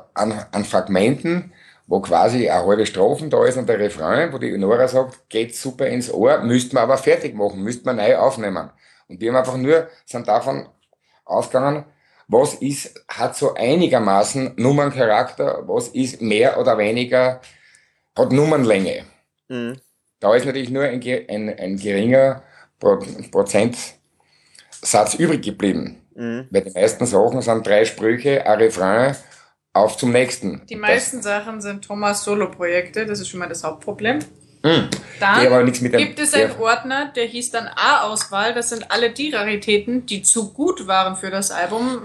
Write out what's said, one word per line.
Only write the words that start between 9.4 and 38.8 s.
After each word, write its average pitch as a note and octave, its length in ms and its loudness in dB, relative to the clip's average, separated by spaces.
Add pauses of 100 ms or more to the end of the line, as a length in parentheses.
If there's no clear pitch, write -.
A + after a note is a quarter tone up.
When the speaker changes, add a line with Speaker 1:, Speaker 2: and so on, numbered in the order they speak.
Speaker 1:
nur, D3+ 320 2 (160)
sind A#2+ 220 -12
davon A#2 420 -2 (560)
ausgegangen, C3+ 600 -2 (420)
was C3 280 4
ist, - 520 -8
hat - 300 -6
so - 180 0
einigermaßen B2 1000 2
Nummerncharakter, C3 1120 2
was A#2 200 -2
ist B2+ 340 -4
mehr A2+ 360 2
oder A#2 180 2
weniger, B2 640 0 (760)
hat A#2+ 160 2
Nummernlänge. B2+ 720 2 (440)
Speaker 2:
Mhm. B2 280 -8 (420)
Speaker 1:
Da G#2 160 4
ist B2+ 120 2
natürlich B2+ 240 -6
nur C3+ 140 -2
ein B2+ 140 -4
ge-, A#2+ 300 -6
ein, G#2+ 280 -6
ein F#2+ 200 -6
geringer A#2 640 2 (380)
Pro-, G2 180 4 (320)
Prozentsatz - 1900 -2
übrig E3 260 0
geblieben. G2 580 -2 (140)
Speaker 2:
Mhm. A#2 340 -8
Speaker 1:
Weil F#2+ 120 2
die F#2+ 100 -12
meisten A2 340 2
Sachen G#2 360 2
sind A2+ 220 0
drei G#2 200 4
Sprüche, B2 600 0
ein G#2 140 2
Refrain, G2+ 560 2 (600)
auf G#2+ 240 2
zum B2 120 0
nächsten. A#2+ 600 0
Speaker 3:
Die - 60 -12
Speaker 1:
Und - 40 -12
Speaker 3:
meisten B3 380 0
Speaker 1:
das G#3 80 -12
Speaker 3:
Sachen G#3 340 -6
sind G3+ 240 -12
Thomas G#3 400 -4
Solo-Projekte, F#3 800 -4
das G3+ 160 -8
ist F#3 80 -10
schon F#3 120 -12
mal E3+ 100 -8
das E3+ 120 -10
Hauptproblem. G#3 580 -4 (420)
Speaker 1:
Mhm. - 0 -
Speaker 3:
Dann E3 260 2 (320)
Speaker 1:
Die G3+ 80 2
haben B2 240 6
aber B2 120 6
nichts B2 180 0
mit A#2+ 100 0
dem A#2 60 6
Speaker 3:
gibt - 200 -2
es G3 140 -2
einen A3 160 4
Speaker 1:
der - 100 -10
Speaker 3:
Ordner, B3+ 560 -2
der A#3 120 -2
hieß A#3+ 240 -8
dann A3+ 160 -6
A-Auswahl, G#3+ 880 0
das A#3 160 -6
sind A3+ 200 -8